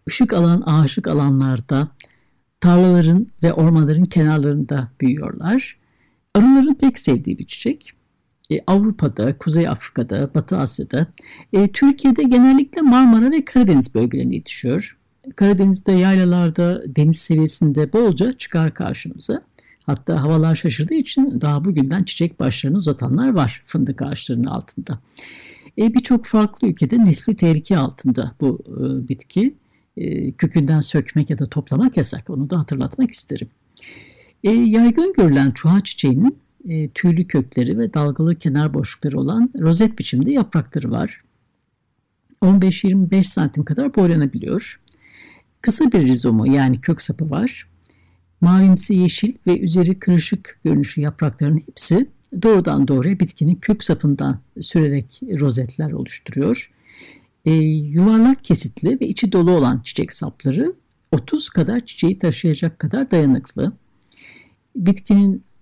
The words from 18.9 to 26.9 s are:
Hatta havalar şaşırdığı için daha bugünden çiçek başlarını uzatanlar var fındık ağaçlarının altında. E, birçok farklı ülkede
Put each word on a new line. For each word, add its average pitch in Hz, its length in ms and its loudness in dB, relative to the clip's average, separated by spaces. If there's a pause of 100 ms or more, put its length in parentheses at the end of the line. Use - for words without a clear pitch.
Hatta 147 360 -4
havalar 160 320 2
şaşırdığı 151 400 -4
için 277 460 -2
daha 147 240 -2
bugünden 160 400 0
çiçek - 360 -4
başlarını 139 380 -2
uzatanlar 151 500 -2
var 156 380 -2
fındık - 360 -4
ağaçlarının 131 420 -6
altında. - 540 -10 (800)
E, 226 160 2
birçok 240 320 0
farklı 214 420 0
ülkede 190 360 2